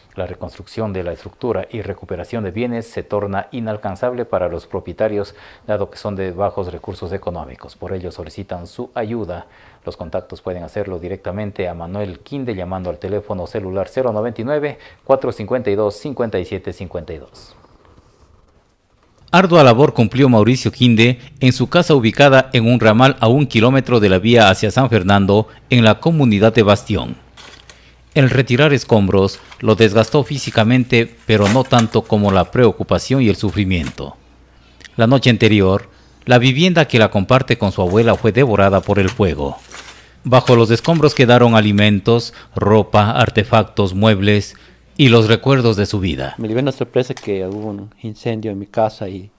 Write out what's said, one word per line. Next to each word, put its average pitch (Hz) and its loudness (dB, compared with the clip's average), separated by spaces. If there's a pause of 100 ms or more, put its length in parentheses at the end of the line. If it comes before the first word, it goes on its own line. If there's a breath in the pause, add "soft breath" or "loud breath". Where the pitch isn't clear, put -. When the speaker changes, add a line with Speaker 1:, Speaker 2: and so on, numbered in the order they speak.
(140 soft breath)
Speaker 1:
La 92 -10
reconstrucción 95 -12
de 92 -8
la 85 -8
estructura - -8
y 113 -12
recuperación 98 -10
de 92 -8
bienes 117 -8
se - -12
torna 101 -6
inalcanzable 113 -8
para 90 -4
los 85 -12
propietarios, 101 -6 (320 loud breath)
dado 101 -6
que - -20
son 101 -10
de 95 -6
bajos 92 -6
recursos 92 -12
económicos. 82 -14
Por 95 -12
ello 87 -12
solicitan 87 -16
su - -16
ayuda. 107 -10 (400 soft breath)
Los 85 -12
contactos 90 -12
pueden 90 -10
hacerlo 98 -10
directamente 95 -10
a 85 -8
Manuel 90 -12
Quinde 131 -10
llamando 90 -10
al 80 -10
teléfono 95 -8
celular 95 -8
cero 127 -4
noventa 110 -8
y - -10
nueve, 147 -6 (240 loud breath)
cuatro 135 -2
cincuenta 113 -6
y 98 -2
dos, 104 -2
cincuenta 117 -8
y 87 -6
siete 92 -12
cincuenta 85 -14
y 76 -14
dos. - -20 (1800)
Ardua 170 6
labor 120 6
cumplió 123 2
Mauricio 120 2
Quinde 120 2 (220 loud breath)
en 127 4
su 120 -2
casa 170 2
ubicada 131 4
en 117 2
un 123 2
ramal 113 4
a 113 0
un 131 2
kilómetro 123 2
de 104 4
la 92 2
vía 110 6
hacia 98 0
San 127 0
Fernando, 101 2 (220 loud breath)
en 120 4
la 107 4
comunidad 117 2
de 117 4
Bastión. 95 0 (1000 loud breath)
El 135 4
retirar 131 2
escombros 98 2 (180)
lo 110 0
desgastó 110 2
físicamente, 120 -2 (100)
pero 104 2
no 123 2
tanto 113 0
como 104 0
la 92 0
preocupación 120 0
y 113 2
el 95 2
sufrimiento. 87 -6 (800 loud breath)
La 117 2
noche 127 2
anterior, 104 2 (380 soft breath)
la 123 4
vivienda 156 2
que 120 2
la 104 4
comparte 123 0
con 98 -2
su 101 -2
abuela 104 2
fue 110 0
devorada 98 2
por 101 0
el 92 2
fuego. 71 -4 (640 loud breath)
Bajo 127 2
los 117 4
escombros 147 2
quedaron 120 4
alimentos, 104 2 (200 loud breath)
ropa, 104 2
artefactos, 107 0
muebles 104 0 (420 soft breath)
y 139 4
los 113 4
recuerdos 117 0
de 101 0
su 104 -4
vida. 69 -6
Speaker 2:
Me 113 -8
llevé 113 -4
una 139 -2
sorpresa 123 -4
que 98 -6
hubo 104 -10
un 101 -14 (100)
incendio 110 -8
en 98 -10
mi 101 -14
casa 110 -4
y, 98 -14 (100)